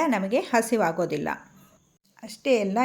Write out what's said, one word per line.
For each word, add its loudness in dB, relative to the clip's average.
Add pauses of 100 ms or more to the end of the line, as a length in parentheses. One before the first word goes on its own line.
ನಮಗೆ 0
ಹಸಿವಾಗೋದಿಲ್ಲ. 0 (920)
ಅಷ್ಟೇ 0
ಅಲ್ಲ, -2